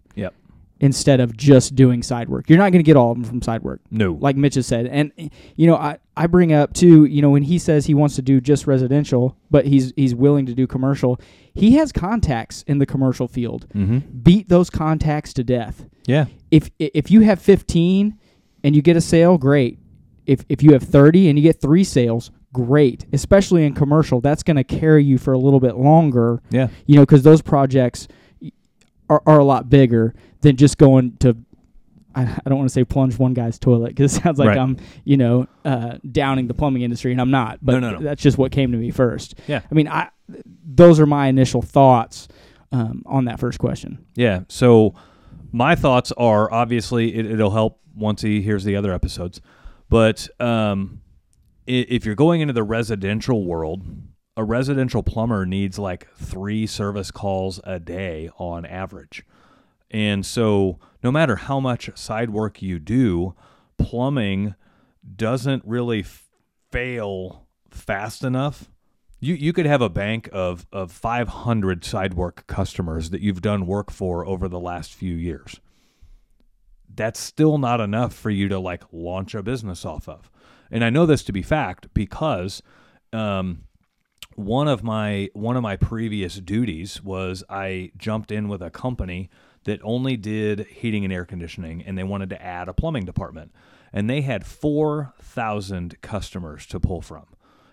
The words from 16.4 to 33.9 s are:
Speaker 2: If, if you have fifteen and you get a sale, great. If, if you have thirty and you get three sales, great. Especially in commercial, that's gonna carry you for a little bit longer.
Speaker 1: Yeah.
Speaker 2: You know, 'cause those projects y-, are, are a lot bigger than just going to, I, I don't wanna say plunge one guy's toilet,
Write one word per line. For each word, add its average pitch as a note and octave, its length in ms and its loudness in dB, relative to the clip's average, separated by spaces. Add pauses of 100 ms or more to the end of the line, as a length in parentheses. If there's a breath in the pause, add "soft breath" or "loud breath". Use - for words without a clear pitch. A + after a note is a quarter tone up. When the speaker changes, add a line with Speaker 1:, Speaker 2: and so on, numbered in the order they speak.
Speaker 2:
If, D#3 280 4
if D3+ 320 -4
you A3 120 8
have G#3 180 4
fifteen F#3+ 800 2 (440)
and C#3+ 140 2
you D3+ 60 4
get E3 140 4
a E3+ 40 4
sale, E3+ 380 4
great. C3+ 400 0 (480)
If, C3+ 220 0
if C#3+ 140 -2
you D3 100 10
have C3+ 100 6
thirty D#3+ 460 6
and C#3+ 100 4
you D3 40 4
get D#3+ 180 4
three E3 240 4
sales, A#2 460 -2 (220)
great. B2+ 600 2
Especially F3 520 2
in C#3+ 100 0
commercial, C#3+ 460 2
that's C#3+ 220 -2
gonna D3 220 0
carry D#3 400 4
you C3+ 140 4
for C3+ 140 -2
a C3 60 2
little C3+ 220 4
bit A#2+ 160 0
longer. B2+ 760 4
Speaker 1:
Yeah. B2 180 0 (160 loud breath)
Speaker 2:
You - 120 8
know, C#3+ 100 10
'cause C#3+ 160 6
those D#3 180 8
projects C3 640 0 (340 soft breath)
y-, D#3 100 -16 (580)
are, D3+ 180 4
are D#3 120 8
a C#3+ 60 6
lot B2+ 260 2
bigger A#2+ 440 4 (260 soft breath)
than C#3+ 160 6
just C#3 200 6
going C3 400 6
to, B2 180 2 (800)
I, C3 80 -2
I - 280 -6
don't C3+ 80 0
wanna C3+ 100 -2
say B2+ 160 0
plunge C3 340 -2
one B2+ 140 0
guy's A#2 260 -4
toilet, A#2+ 380 0